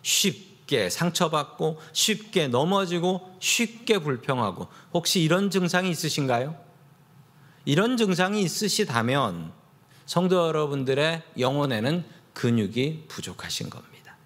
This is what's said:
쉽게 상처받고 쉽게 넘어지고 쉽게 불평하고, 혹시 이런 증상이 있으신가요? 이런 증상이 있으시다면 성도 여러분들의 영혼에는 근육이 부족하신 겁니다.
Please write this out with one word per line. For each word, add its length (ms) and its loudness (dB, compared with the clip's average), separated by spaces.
쉽게 880 -2
상처받고 880 -2
쉽게 560 0
넘어지고 880 0
쉽게 600 0
불평하고, 680 -2
혹시 300 2
이런 280 4
증상이 400 0
있으신가요? 680 -2
이런 320 2
증상이 460 2
있으시다면 1080 0
성도 440 2
여러분들의 760 0
영혼에는 680 0
근육이 760 0
부족하신 600 -10
겁니다. 560 -20